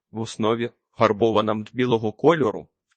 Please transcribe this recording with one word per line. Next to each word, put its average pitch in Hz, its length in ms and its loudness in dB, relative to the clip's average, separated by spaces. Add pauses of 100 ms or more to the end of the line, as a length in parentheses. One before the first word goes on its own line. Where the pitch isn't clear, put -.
(120)
В 107 80 -12
основі 117 500 -4 (280)
фарбована 107 560 2
мдь 107 200 -8
білого 120 380 0
кольору, 123 560 0 (300)